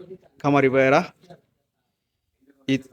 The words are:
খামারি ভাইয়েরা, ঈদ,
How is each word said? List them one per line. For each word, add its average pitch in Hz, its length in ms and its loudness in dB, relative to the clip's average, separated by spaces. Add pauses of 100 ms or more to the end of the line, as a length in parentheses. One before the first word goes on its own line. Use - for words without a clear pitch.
(400)
খামারি 139 300 0
ভাইয়েরা, 135 320 2 (1700)
ঈদ, 135 260 -4